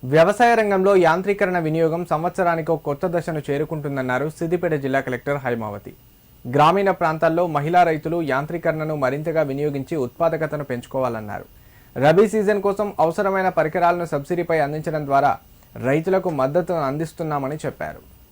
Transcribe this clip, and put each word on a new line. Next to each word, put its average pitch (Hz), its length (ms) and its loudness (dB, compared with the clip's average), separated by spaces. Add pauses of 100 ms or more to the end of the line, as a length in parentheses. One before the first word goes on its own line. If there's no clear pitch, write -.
వ్యవసాయ 190 520 4
రంగంలో 202 400 4
యాంత్రీకరణ 185 640 2
వినియోగం 165 460 0
సంవత్సరానికో 165 720 0
కొత్త 151 320 -4
దశను 165 420 -4
చేరుకుంటుందన్నారు 143 800 -2
సిద్దిపేట 170 440 -2
జిల్లా 135 260 0
కలెక్టర్ 131 380 -4
హైమావతి. 117 560 -6 (560)
గ్రామీణ 170 420 4
ప్రాంతాల్లో 165 560 0
మహిళా 160 360 2
రైతులు 165 380 0
యాంత్రీకరణను 156 760 -2
మరింతగా 151 460 -2
వినియోగించి 139 560 -4
ఉత్పాదకతను 151 680 -2
పెంచుకోవాలన్నారు. 120 840 -6 (520)
రబీ 160 300 6
సీజన్ 208 340 0
కోసం 202 380 -2
అవసరమైన 190 500 0
పరికరాలను 175 560 0
సబ్సిడీపై 170 540 -2
అందించడం 151 460 -4
ద్వారా 139 320 2 (480)
రైతులకు 180 440 0
మద్దతు 156 440 -2
అందిస్తున్నామని 151 840 -4
చెప్పారు. - 640 -10 (120)